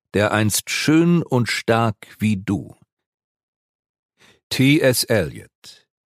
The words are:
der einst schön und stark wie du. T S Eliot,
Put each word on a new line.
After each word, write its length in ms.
der 160
einst 400
schön 500
und 280
stark 680
wie 180
du. 400
T 300
S 240
Eliot, 840